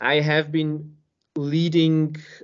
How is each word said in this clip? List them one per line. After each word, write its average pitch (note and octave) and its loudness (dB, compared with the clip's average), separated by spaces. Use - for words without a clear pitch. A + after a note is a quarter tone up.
I C#3 2
have D3+ 0
been D3+ -4
leading, D#3 0